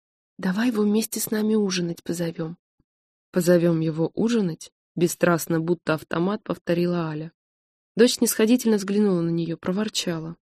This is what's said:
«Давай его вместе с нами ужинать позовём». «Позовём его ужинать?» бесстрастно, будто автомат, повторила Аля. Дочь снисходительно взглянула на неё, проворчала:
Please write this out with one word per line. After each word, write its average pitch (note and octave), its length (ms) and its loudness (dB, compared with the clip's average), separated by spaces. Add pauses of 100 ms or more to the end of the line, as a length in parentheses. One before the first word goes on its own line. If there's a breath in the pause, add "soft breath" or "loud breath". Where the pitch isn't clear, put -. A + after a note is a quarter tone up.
(380)
«Давай G3 300 -2
его G#3+ 140 0
вместе G#3+ 380 0
с - 100 -6
нами G#3+ 240 0
ужинать F3+ 480 -2
позовём». E3 560 -6 (720)
«Позовём E3+ 500 4
его D#3+ 340 -2
ужинать?» G#3 580 -2 (240)
бесстрастно, E3 640 0
будто E3 340 -2
автомат, F3+ 480 -2
повторила F3 680 -2
Аля. D#3 220 -10 (640)
Дочь B3 180 6
снисходительно A3+ 600 2
взглянула G3 440 0
на E3+ 100 -2
неё, E3+ 260 -2
проворчала: F3 800 -4 (200)